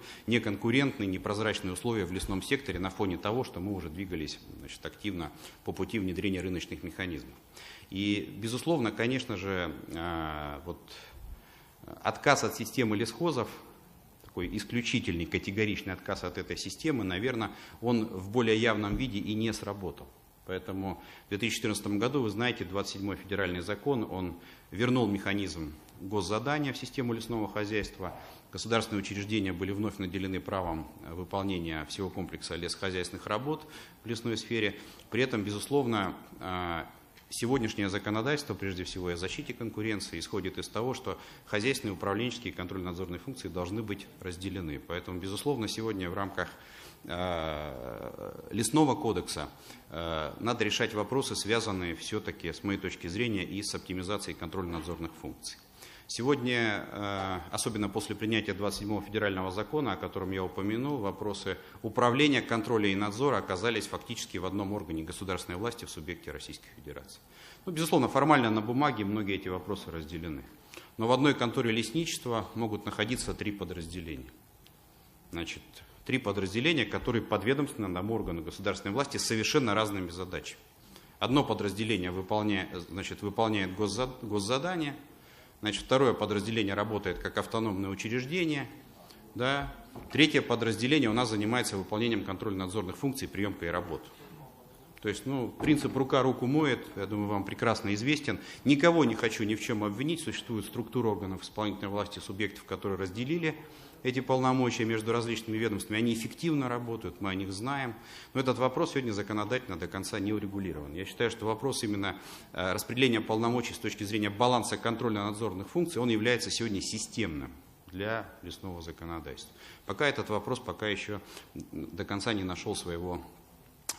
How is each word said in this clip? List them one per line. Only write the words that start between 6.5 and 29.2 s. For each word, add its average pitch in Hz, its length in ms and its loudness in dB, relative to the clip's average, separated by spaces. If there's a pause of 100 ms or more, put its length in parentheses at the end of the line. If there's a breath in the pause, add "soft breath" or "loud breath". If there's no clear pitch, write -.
механизмов. 85 520 -6 (560 loud breath)
И, 101 460 0
безусловно, 120 560 2
конечно 120 440 0
же, 90 380 0 (140)
э, 80 800 -4
вот 85 120 -6 (1200 loud breath)
отказ - 420 4
от 104 100 0
системы 110 420 2
лесхозов, 127 520 0 (760)
такой 90 340 -6
исключительный, 107 680 0
категоричный 98 720 -2
отказ 95 280 -4
от 90 140 -4
этой 90 220 -4
системы, 131 440 -2
наверное, 107 480 0 (300 loud breath)
он 113 240 4
в 95 260 -6
более 113 280 6
явном 107 380 4
виде 113 220 0
и 104 140 -2
не 110 220 2
сработал. 101 520 -6 (380)
Поэтому 95 580 -4 (240 loud breath)
в - 40 -16
две 101 80 0
тысячи 107 180 0
четырнадцатом 104 420 0
году, 135 220 2
вы 113 80 2
знаете, 117 360 0
двадцать 95 320 -2
седьмой 98 200 -2
федеральный 95 440 0
закон, 107 500 0
он 90 280 -4 (320 loud breath)
вернул 123 360 4
механизм 95 680 0 (280)
госзадания 110 720 0
в - 20 -8
систему 120 380 -2
лесного 113 340 -2
хозяйства. 101 640 -2 (380 loud breath)
Государственные 107 480 2
учреждения 101 540 0